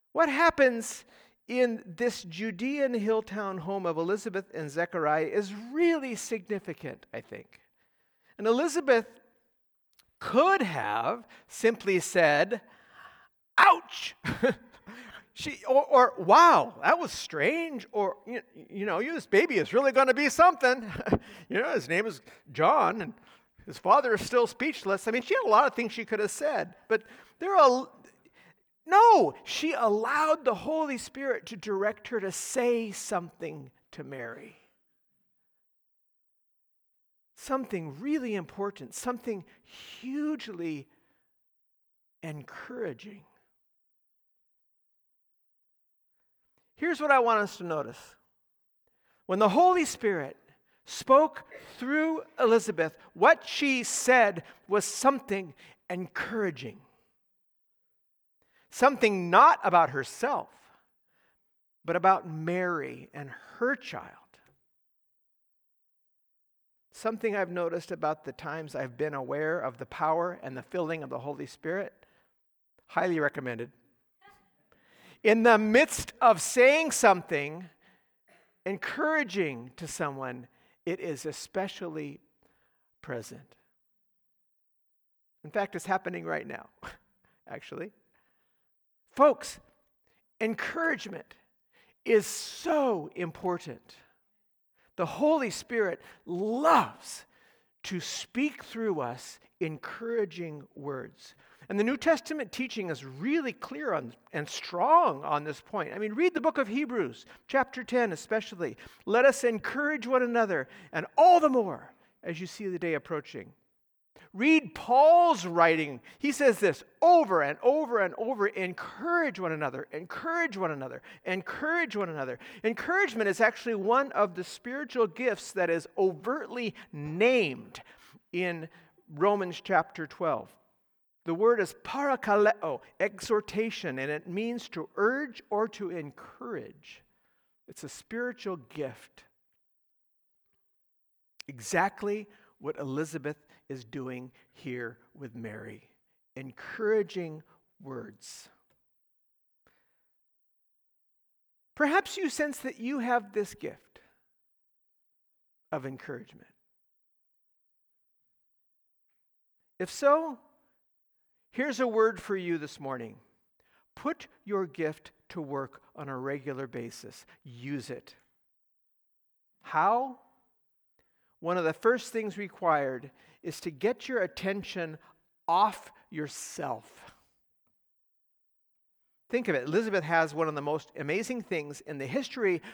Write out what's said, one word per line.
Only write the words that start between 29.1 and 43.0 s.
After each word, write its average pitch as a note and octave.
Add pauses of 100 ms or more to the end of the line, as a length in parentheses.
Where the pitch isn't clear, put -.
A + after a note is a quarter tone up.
she D#4
allowed B3+
the A#3
Holy C#4
Spirit C4+
to A3+
direct G3+
her A#3
to F#3+
say A#3+
something D#3+ (220)
to D#3
Mary. A#2 (2750)
Something F3
really B3+
important, G3
something A#3 (560)
hugely A3 (1400)
encouraging. E3+ (3500)